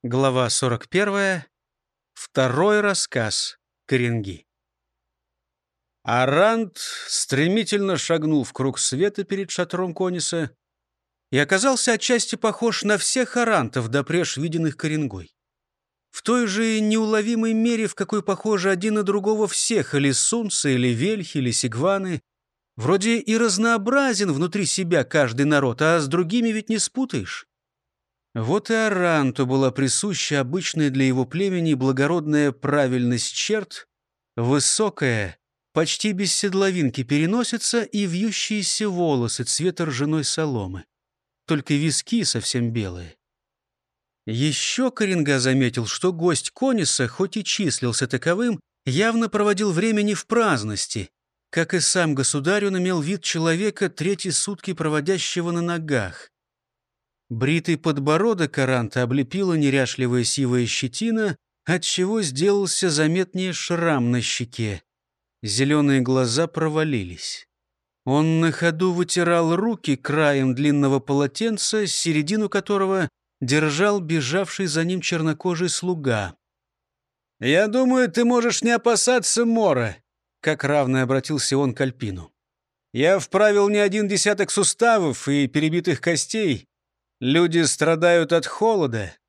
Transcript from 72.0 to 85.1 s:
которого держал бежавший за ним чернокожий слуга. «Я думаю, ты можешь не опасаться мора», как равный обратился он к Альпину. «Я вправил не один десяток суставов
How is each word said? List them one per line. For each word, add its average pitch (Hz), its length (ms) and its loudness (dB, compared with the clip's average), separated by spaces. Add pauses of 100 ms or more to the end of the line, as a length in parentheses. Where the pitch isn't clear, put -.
которого 190 600 0 (320)
держал 151 580 2
бежавший 165 640 -2
за 160 200 0
ним 175 180 -2
чернокожий 165 680 -2
слуга. 135 640 -2 (1080)
«Я 160 260 4
думаю, 254 440 2
ты 233 140 2
можешь 240 380 2
не 233 80 2
опасаться 240 720 2
мора», 185 540 2 (420)
как 156 240 -2
равный 135 380 2
обратился 135 560 0
он 135 160 0
к - 80 -6
Альпину. 104 500 -6 (640)
«Я 165 240 4
вправил 202 500 4
не 208 80 2
один 208 320 2
десяток 202 420 0
суставов 196 800 2